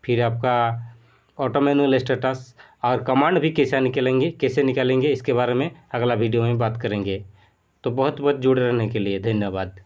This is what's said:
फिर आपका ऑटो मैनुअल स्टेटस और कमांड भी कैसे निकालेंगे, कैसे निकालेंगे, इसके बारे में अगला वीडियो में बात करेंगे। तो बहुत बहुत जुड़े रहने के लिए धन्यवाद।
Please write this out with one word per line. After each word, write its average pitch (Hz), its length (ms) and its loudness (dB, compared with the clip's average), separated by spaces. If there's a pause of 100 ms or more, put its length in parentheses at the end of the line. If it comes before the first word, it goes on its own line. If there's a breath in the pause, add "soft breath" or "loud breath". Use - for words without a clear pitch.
फिर 120 200 0
आपका 117 600 0 (540 loud breath)
ऑटो 131 240 -2
मैनुअल 139 360 4
स्टेटस 127 560 -4 (300 loud breath)
और 123 200 0
कमांड 143 360 2
भी 156 120 0
कैसे 135 280 2
निकालेंगे, 131 520 0
कैसे 139 320 0
निकालेंगे, 131 460 2
इसके 131 240 -2
बारे 123 200 0
में 131 160 0 (220 loud breath)
अगला 120 240 0
वीडियो 113 280 0
में 117 140 0
बात 113 240 -2
करेंगे। 101 420 -4 (600 soft breath)
तो 127 80 -2
बहुत 135 300 -2
बहुत 143 160 2
जुड़े 131 240 2
रहने 120 280 0
के 113 100 -4
लिए 98 220 -2
धन्यवाद। 98 640 -2